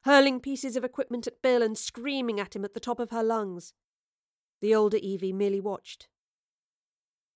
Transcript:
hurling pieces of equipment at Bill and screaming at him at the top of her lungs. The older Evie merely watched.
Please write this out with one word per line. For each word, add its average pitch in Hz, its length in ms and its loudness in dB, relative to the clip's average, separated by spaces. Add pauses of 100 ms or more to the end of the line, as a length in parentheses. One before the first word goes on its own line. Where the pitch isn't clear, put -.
hurling 277 360 6
pieces 262 360 -6
of 247 80 -4
equipment 247 440 -6
at - 140 -12
Bill 247 220 4
and 220 140 0
screaming 240 640 -4
at 190 160 -8
him 202 100 -8
at 202 80 -10
the - 60 -8
top 240 200 -6
of 233 120 -6
her 226 120 -2
lungs. 208 500 -4 (880)
The 214 160 4
older 214 220 4
Evie 190 360 -4
merely 196 260 0
watched. - 500 -10 (1300)